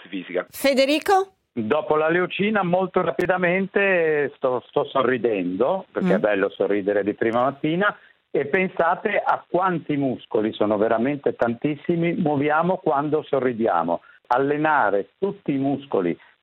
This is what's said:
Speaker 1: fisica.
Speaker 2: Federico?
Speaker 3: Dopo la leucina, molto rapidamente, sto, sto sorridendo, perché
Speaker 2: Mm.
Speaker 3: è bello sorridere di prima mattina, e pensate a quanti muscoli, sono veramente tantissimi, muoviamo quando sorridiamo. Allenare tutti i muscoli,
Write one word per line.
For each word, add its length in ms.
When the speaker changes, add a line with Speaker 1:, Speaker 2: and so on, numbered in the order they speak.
Speaker 1:
fisica. 440
Speaker 2:
Federico? 840
Speaker 3:
Dopo 440
la 140
leucina, 540
molto 380
rapidamente, 1300
sto, 320
sto 180
sorridendo, 1080
perché 220
Speaker 2:
Mm. 20
Speaker 3:
è 40
bello 300
sorridere 540
di 120
prima 260
mattina, 560
e 140
pensate 800
a 240
quanti 480
muscoli, 560
sono 240
veramente 580
tantissimi, 800
muoviamo 640
quando 460
sorridiamo. 800
Allenare 880
tutti 340
i 60
muscoli, 580